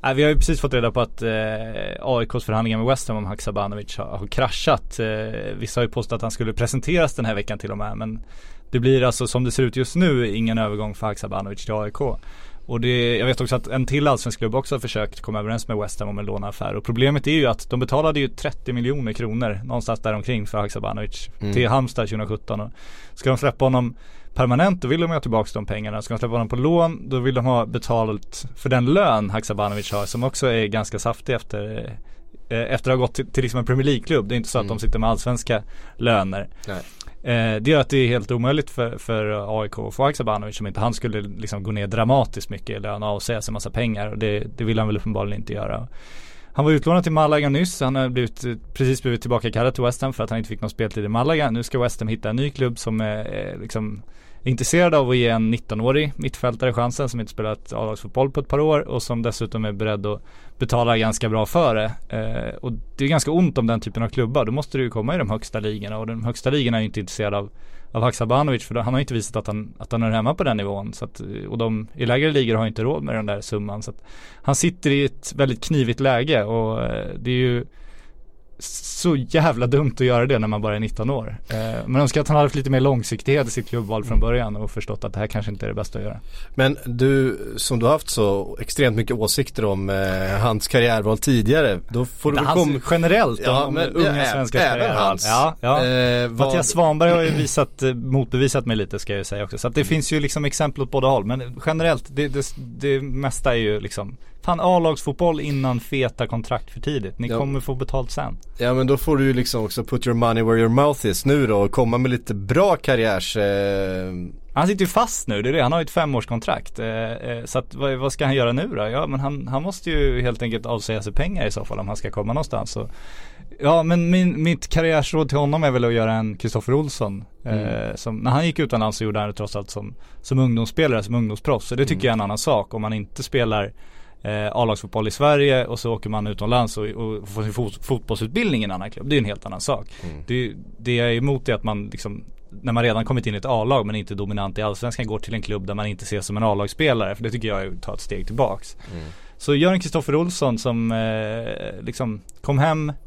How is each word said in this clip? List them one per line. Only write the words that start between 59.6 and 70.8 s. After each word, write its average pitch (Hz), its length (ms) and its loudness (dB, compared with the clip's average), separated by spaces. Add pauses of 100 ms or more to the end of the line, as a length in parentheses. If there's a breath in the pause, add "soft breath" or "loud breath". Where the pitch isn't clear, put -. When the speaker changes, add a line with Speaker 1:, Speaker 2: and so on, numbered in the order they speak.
Speaker 1:
är 104 60 -2
beredd 104 340 -2
att 104 160 -4 (380 soft breath)
betala 120 380 4
ganska 110 320 2
bra 110 160 2
för 135 300 4
det. 110 160 0 (180)
Eh, 113 460 -4
och 127 160 -6 (260)
det 135 80 0
är - 40 4
ganska 151 220 2
ont 170 260 4
om 117 100 2
den 113 140 2
typen 113 220 -4
av 110 60 -2
klubbar. 127 360 2
Då 110 60 -2
måste 143 260 -2
det 131 60 2
ju 120 60 0
komma 117 260 -2
i - 20 0
de 123 120 0
högsta 110 300 -4
ligorna, 107 380 -4
och 110 100 -6
de 113 180 -6
högsta 120 240 -2
ligorna 123 280 2
är 110 40 2
ju 110 60 0
inte 101 120 -6
intresserade 101 380 -4
av, 101 120 -4 (420 soft breath)
av 113 100 -2
Haksabanovic, 123 640 2
för - 120 -10
då, 120 60 0
han 123 120 -2
har 131 60 2
ju 143 40 0
inte 131 100 -6
visat 110 220 -4
att 110 120 -4
han, 107 320 -6
att - 120 -10
han 113 120 0
är 110 80 2
hemma 113 220 2
på - 100 -2
den 120 140 0
nivån. 101 360 -6